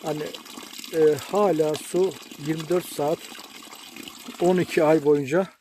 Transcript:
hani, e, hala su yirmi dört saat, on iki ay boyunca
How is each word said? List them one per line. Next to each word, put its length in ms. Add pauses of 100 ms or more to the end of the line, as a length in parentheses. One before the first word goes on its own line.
hani, 200 (680)
e, 220
hala 600
su 380 (340)
yirmi 220
dört 240
saat, 260 (1200)
on 160
iki 260
ay 220
boyunca 420 (140)